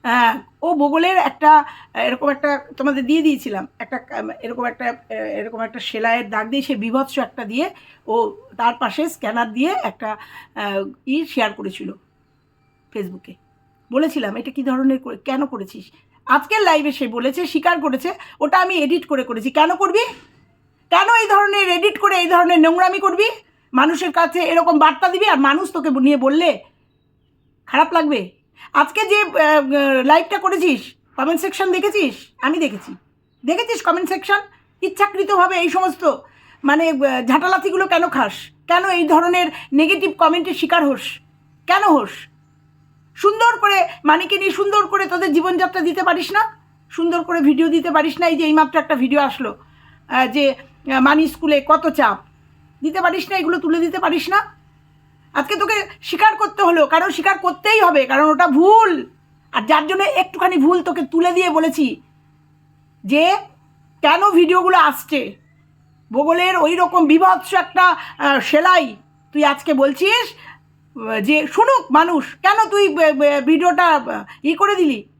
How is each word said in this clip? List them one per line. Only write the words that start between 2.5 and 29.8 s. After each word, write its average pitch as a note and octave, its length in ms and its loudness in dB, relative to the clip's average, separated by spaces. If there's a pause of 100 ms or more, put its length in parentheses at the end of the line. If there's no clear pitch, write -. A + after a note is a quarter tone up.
তোমাদের C4+ 280 -2
দিয়ে D#4 160 0
দিয়েছিলাম, B3+ 460 -2 (120)
একটা, A3 180 -10
আহ, A3 320 -10 (120)
এরকম A#3+ 240 -8
একটা, A#3+ 200 -8
আহ, A#3+ 280 -8
এরকম A3 460 -10
একটা A3+ 200 -10
সেলাইয়ের A3+ 500 -4
দাগ A3 180 -6
দিয়ে, C4+ 160 -4
সে C4+ 120 -4
বীভৎস B3 440 -4
একটা A#3+ 260 -8
দিয়ে, B3+ 240 -4 (380)
ও A3 240 -4 (260)
তার A#3+ 220 -2
পাশে D4+ 300 -4
স্ক্যানার A3+ 440 -6
দিয়ে D4 300 -2
একটা, G#3+ 340 -10 (380)
আহ, G3 280 -6 (220)
ই D4 200 -2
শেয়ার G#3+ 280 -4
করেছিল G3 400 -12 (1000)
ফেসবুকে। F#3 420 -12 (600)
বলেছিলাম, C4 420 -2
"এটা B3 160 -10
কী C#4 120 -8
ধরনের C4 360 0
করে, B3 260 -14
কেন C4+ 200 -4
করেছিস?" G3 460 -14 (340)
আজকের D4 360 0
লাইভে D4+ 300 2
সে B3+ 160 -6
বলেছে, C4 400 -4
স্বীকার E4 340 -2
করেছে, C#4 320 -4 (260)
"ওটা D4+ 180 0
আমি F#4 180 0
এডিট D#4+ 300 -2
করে C4 180 -4
করেছি।" A3+ 280 -8
কেন D#4+ 240 2
করবি? F#4+ 240 0 (880)
কেন G4 180 4 (140)
এই G#4 80 -2
ধরনের G4+ 400 2
এডিট F4 300 0
করে G4 180 2
এই F4 100 0
ধরনের F4 320 4
নোংরামি F#4 400 2
করবি? G4 300 0 (440)
মানুষের D#4 380 0
কাছে E4+ 280 0
এরকম E4 400 2
বার্তা E4 300 2
দিবি F#4 160 0
আর E4 140 2
মানুষ C#4+ 320 0
তোকে D#4 180 -4
ব-, C4+ 100 0
নিয়ে C#4+ 180 4
বললে C4+ 460 0 (1000)
খারাপ E4 280 0
লাগবে? D4 380 -2 (420)
আজকে D4+ 280 0
যে, G#4 200 2
আহ, G4 60 -2
আহ, C#4+ 800 2